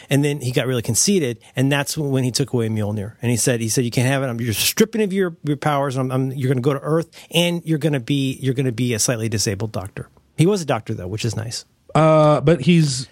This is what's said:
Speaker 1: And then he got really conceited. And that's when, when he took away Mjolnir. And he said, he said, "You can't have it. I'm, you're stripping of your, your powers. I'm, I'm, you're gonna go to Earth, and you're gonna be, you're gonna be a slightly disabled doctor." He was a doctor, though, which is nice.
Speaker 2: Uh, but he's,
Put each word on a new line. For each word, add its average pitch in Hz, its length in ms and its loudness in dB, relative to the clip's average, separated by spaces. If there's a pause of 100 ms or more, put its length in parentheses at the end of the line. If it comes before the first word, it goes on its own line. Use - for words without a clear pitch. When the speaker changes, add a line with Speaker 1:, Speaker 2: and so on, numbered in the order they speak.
Speaker 1:
And 143 160 4
then 147 160 -2
he 123 100 -4
got 123 140 0
really 127 160 -2
conceited. 127 560 0 (180)
And 135 160 2
that's 143 240 -2
when, 151 140 -4
when 131 140 2
he 127 80 0
took 127 220 -2
away 117 160 0
Mjolnir. 107 520 -4
And 117 80 0
he 120 80 2
said, 120 240 0
he 113 80 -2
said, 127 160 0
"You 117 60 -4
can't 123 160 2
have 135 160 0
it. 139 40 -4
I'm, 117 140 -6
you're 120 120 -2
stripping 220 500 0
of 190 100 -2
your, 180 300 -2
your 147 140 -2
powers. 143 380 -2
I'm, 131 160 -2
I'm, 131 200 0
you're 131 180 -2
gonna 131 100 0
go 139 140 0
to 139 80 -4
Earth, 156 260 -2 (220)
and 170 340 0
you're 160 140 0
gonna 143 220 0
be, 135 420 -2
you're 131 140 -2
gonna 131 160 -2
be 120 240 -2
a 107 40 -2
slightly 113 300 -2
disabled 104 420 -2
doctor." - 380 -10 (280)
He 156 100 4
was 196 160 0
a - 20 -12
doctor, 113 300 -2
though, 92 120 -8
which 104 160 -6
is 110 120 -2
nice. 110 300 -8 (280)
Speaker 2:
Uh, 156 460 6
but 143 220 2
he's, 139 500 2